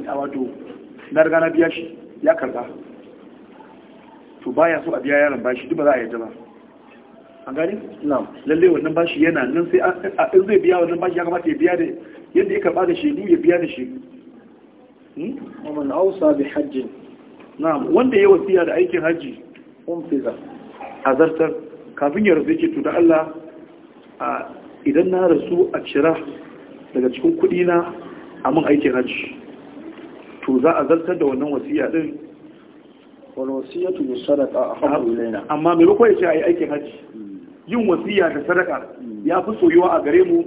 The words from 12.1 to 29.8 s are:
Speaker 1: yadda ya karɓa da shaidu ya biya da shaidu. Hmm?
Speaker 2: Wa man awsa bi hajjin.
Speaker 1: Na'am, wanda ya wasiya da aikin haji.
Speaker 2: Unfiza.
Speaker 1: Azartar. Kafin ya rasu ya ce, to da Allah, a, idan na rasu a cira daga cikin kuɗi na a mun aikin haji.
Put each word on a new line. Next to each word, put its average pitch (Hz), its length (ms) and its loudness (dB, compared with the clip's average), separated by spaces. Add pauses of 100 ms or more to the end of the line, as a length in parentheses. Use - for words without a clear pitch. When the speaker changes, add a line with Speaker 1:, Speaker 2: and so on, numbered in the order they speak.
Speaker 1:
yadda 196 180 2
ya 208 60 0
karɓa 175 280 0
da 170 60 0
shaidu 151 380 -2
ya 160 60 6
biya 175 200 4
da 165 100 -2
shaidu. 127 300 -10 (1200)
Hmm? 190 180 -8 (300)
Speaker 2:
Wa 302 80 -10
man 143 200 -4
awsa 170 460 2
bi 139 60 0
hajjin. 139 460 -6 (680)
Speaker 1:
Na'am, 151 380 -2
wanda 254 220 4
ya 196 120 6
wasiya 185 380 6
da 151 80 -2
aikin 175 260 0
haji. 156 400 -4 (460)
Speaker 2:
Unfiza. 151 460 -4 (720)
Speaker 1:
Azartar. 156 480 2 (420)
Kafin 156 300 0
ya 175 100 6
rasu 143 160 0
ya 160 80 0
ce, 165 160 0
to 143 60 -4
da 147 100 -2
Allah, 160 420 4 (840)
a, 131 320 -6 (340)
idan 156 240 2
na 185 220 2
rasu 175 420 0
a 143 140 -4
cira 151 240 2 (840)
daga 127 220 0
cikin - 240 0
kuɗi 180 260 0
na 175 280 0 (500)
a 131 80 0
mun 151 160 2
aikin 147 260 2
haji. - 380 -4 (1120)